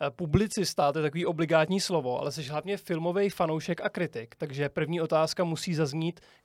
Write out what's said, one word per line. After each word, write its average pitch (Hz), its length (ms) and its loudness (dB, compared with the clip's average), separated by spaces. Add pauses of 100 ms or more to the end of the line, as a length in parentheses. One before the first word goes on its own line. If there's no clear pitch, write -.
eh, 139 100 -2
publicista, 165 800 2
to 147 80 -2
je 156 40 0
takový 151 220 -2
obligátní 160 540 2
slovo, 139 420 0
ale 143 100 -4
seš 135 180 -8
hlavně 156 280 -4
filmovej 175 520 0
fanoušek 160 520 -2
a 208 80 0
kritik, 143 460 -6
takže 143 340 -4
první 160 320 -2
otázka 160 420 2
musí 170 320 -2
zaznít, 160 440 0 (260)